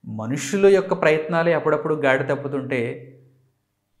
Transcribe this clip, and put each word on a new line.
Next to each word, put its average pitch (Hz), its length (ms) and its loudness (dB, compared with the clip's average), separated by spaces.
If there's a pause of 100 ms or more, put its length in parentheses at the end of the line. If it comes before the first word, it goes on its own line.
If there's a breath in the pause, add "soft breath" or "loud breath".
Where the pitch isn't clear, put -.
మనుషుల 135 600 -2
యొక్క 190 360 4
ప్రయత్నాలే 165 500 2
అప్పుడప్పుడు 151 420 0
గాడి 135 300 2
తప్పుతుంటే 131 880 -6 (880)